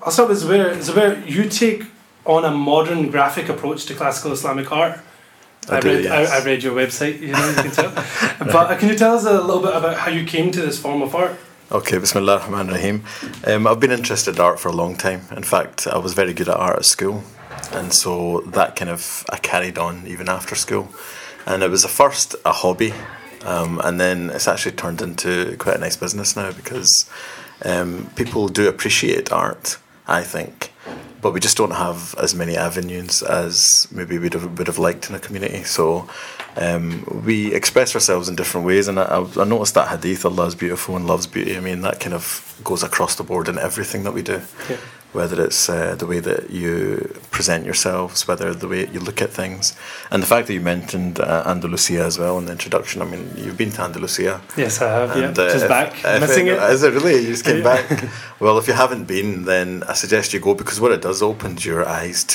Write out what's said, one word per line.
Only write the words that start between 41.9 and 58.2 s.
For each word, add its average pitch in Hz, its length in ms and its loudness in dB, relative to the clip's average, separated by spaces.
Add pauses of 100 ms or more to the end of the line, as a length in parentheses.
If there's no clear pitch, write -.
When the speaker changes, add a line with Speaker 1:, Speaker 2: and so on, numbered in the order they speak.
Speaker 2:
kind - 140 -6
of - 500 -8
goes 87 200 -2
across - 320 -2
the - 80 -6
board 85 240 -2
in 87 100 -2
everything 98 460 -4
that 101 100 -4
we - 80 -4
do. 95 200 -4 (280)
Speaker 1:
Yeah. 127 80 -6 (360)
Speaker 2:
Whether 87 320 0
it's, - 240 0
uh, 85 240 0
the 87 140 -6
way 87 140 -2
that - 280 -2
you 87 640 -2 (140)
present 87 360 0
yourselves, 90 600 -2
whether 92 240 -2
the 87 160 -6
way 92 200 -2
you 92 120 -8
look - 220 -6
at 101 80 0
things. 95 480 -6 (320)
And 98 140 2
the - 20 -2
fact 117 220 4
that 101 80 -2
you 90 40 -2
mentioned, 87 600 -2
uh, 82 260 2
Andalusia 87 580 0
as 82 140 0
well 90 220 0
in 90 80 -6
the 87 40 -6
introduction, 87 480 -4
I 87 60 -4
mean, 87 320 -8
you've 98 180 -8
been 107 180 0
to - 100 -4
Andalusia. 92 580 -4 (160)
Speaker 1:
Yes, 110 240 0
I 120 80 2
have, 117 220 0
Speaker 2:
And, 131 260 -2
Speaker 1:
yeah. 92 60 4
Speaker 2:
uh, 90 80 4
Speaker 1:
Just - 140 4
Speaker 2:
if, 95 40 4
Speaker 1:
back, 127 240 2 (100)
Speaker 2:
if 104 160 4
Speaker 1:
missing 147 280 4
Speaker 2:
it, 185 60 4
Speaker 1:
it. - 180 4
Speaker 2:
is 131 100 4
it 143 140 6
really? 143 260 4
You 117 60 0
just 117 180 -4
came - 120 2
Speaker 1:
Yeah. 110 60 0 (240)
Speaker 2:
back? - 160 0 (160)
<laughs> - 200 -16